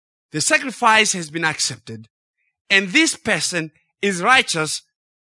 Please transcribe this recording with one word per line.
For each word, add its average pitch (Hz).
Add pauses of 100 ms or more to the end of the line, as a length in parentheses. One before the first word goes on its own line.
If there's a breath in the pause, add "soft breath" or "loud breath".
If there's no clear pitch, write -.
(320)
"The 156
sacrifice 233
has 165
been 165
accepted, 117 (640)
and 196
this 302
person 170 (300)
is 190
righteous," 196 (520)